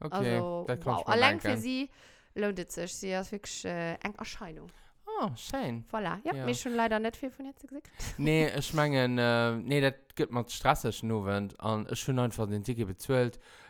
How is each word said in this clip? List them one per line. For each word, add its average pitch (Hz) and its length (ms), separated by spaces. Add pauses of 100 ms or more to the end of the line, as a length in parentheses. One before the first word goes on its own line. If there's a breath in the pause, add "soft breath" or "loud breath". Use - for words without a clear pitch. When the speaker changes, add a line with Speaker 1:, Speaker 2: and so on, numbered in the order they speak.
Speaker 1:
Okay, 151 340
Speaker 2:
Also, 175 340
Speaker 1:
da 123 80
kann 165 80
Speaker 2:
wow, 175 160
Speaker 1:
ich - 60
mir - 80
Speaker 2:
allein 269 260
für - 80
Speaker 1:
denken. 226 140
Speaker 2:
sie 254 280 (440 loud breath)
lohnt 202 240
es 175 160
sich. 175 200
Sie 190 180
ist 185 200
wirklich, - 320
äh, 170 380
eine 202 160
Erscheinung. 160 500 (540 soft breath)
Speaker 1:
Oh, 214 140
schön. 131 560
Speaker 2:
Voilà. 196 320
Ja, 349 100
Speaker 1:
Ja. 269 120
Speaker 2:
mir 247 80
schon 240 200
leider 226 240
nicht 226 180
viel 262 140
von 269 140
jetzt 277 160
gesehen. 277 220 (340 loud breath)
Speaker 1:
Nee, 156 400
ich 143 160
meine, 147 320 (160)
äh, 117 420
nee, 143 180
das 135 120 (220)
geht - 160
mir 120 180
stressig, - 540
nur 110 240
wenn, 101 300
und 107 360
ich - 80
schon 131 180
einfach 113 280
den 104 180
Ticket 117 220
bezahlt, 123 520 (320 loud breath)